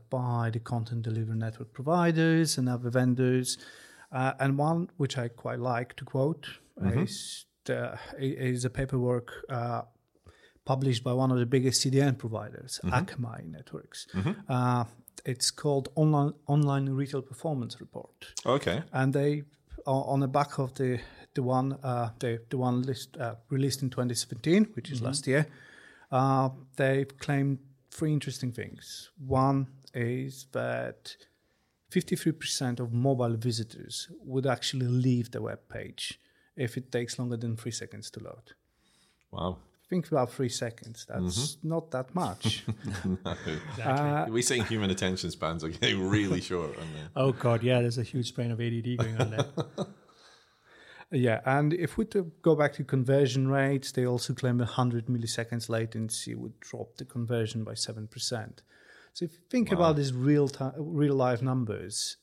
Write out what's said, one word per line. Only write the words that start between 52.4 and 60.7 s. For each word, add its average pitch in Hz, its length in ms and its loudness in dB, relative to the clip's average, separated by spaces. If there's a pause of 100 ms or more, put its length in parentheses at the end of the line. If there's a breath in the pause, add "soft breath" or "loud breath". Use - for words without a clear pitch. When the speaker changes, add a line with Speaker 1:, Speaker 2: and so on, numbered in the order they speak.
Speaker 1:
go 160 140 6
back 143 200 4
to 147 100 -4
conversion 135 640 4
rates, 135 420 2
they 127 140 0
also 123 280 0
claim 123 280 2
a 117 40 2
hundred 120 420 0
milliseconds 117 600 -4
latency 113 680 -4
would 120 260 -10
drop - 340 -12
the - 80 -12
conversion 117 600 -2
by 107 80 -10
seven 110 340 -8
percent. - 540 -8 (520 loud breath)
So 175 120 -6
if 160 80 -8
you - 60 -20 (100)
think 240 220 2
Speaker 2:
Wow. 196 40 4
Speaker 1:
about 170 220 6
these 139 160 2
real 139 340 6
ti-, 131 300 -6